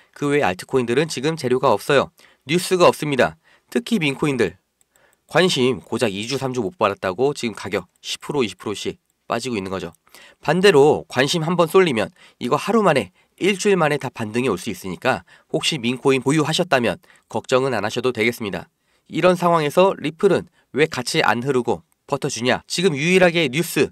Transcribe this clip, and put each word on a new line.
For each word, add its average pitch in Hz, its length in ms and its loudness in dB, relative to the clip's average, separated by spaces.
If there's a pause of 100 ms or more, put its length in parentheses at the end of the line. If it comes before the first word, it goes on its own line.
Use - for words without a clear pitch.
(120)
그 147 160 -6
외 143 140 2
알트코인들은 120 640 -2
지금 156 280 -4
재료가 127 360 0
없어요. 110 400 0 (340)
뉴스가 175 400 2
없습니다. 123 520 2 (320)
특히 233 280 -2
밈코인들 139 580 0 (680)
관심 131 540 2
고작 117 320 -2
이 101 140 -8
주, 135 100 -6
삼 127 160 -4
주 127 80 -4
못 95 160 -4
받았다고 101 560 -2
지금 117 220 -6
가격 95 340 -6 (140)
십 - 180 -10
프로, 139 240 -2
이십 98 140 -8
프로씩 101 400 -8 (280)
빠지고 117 300 -4
있는 95 140 -6
거죠. 87 220 -8 (500)
반대로 151 640 4
관심 143 340 0
한번 170 240 0
쏠리면 156 440 2 (280)
이거 123 180 -2
하루 214 260 0
만에, 143 280 2 (280)
일주일 190 380 0
만에 147 200 2
다 135 140 -6
반등이 117 380 -4
올 92 100 0
수 - 100 -8
있으니까 95 560 -6 (260)
혹시 156 280 -4
밈코인 127 440 0
보유하셨다면 139 760 0 (320)
걱정은 127 420 0
안 104 140 -4
하셔도 123 260 -2
되겠습니다. 110 560 -4 (400)
이런 175 260 2
상황에서 175 600 2
리플은 156 500 0 (280)
왜 143 120 2
같이 147 360 -4
안 107 200 2
흐르고 123 400 -2 (260)
버텨주냐? 123 580 -2
지금 175 280 -2
유일하게 175 580 2
뉴스, 151 400 0